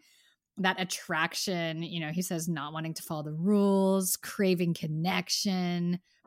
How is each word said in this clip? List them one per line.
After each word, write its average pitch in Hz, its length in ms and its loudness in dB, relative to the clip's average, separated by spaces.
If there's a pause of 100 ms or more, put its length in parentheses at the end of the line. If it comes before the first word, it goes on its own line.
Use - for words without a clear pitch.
(580)
that 185 200 2
attraction, 165 1040 -2
you 170 180 -6
know, 151 100 -4
he 170 100 -2
says 170 280 -2
not 151 260 -4
wanting 160 200 -4
to - 80 -10
follow 156 200 -6
the 151 100 -6
rules, 190 840 4
craving 180 560 2
connection, 175 1300 0 (260)